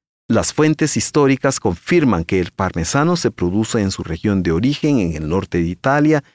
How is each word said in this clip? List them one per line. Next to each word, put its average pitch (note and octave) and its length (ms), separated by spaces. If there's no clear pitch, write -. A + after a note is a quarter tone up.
Las G#2+ 260
fuentes D#3 420
históricas C3+ 640
confirman G#2+ 640
que F#2 160
el E2+ 120
parmesano C#3 680
se A#2+ 140
produce G#2+ 500
en G2 100
su - 100
región F#2+ 420
de F2 100
origen C3+ 460
en E2+ 160
el D#2 120
norte F#2 300
de E2+ 100
Italia D3 560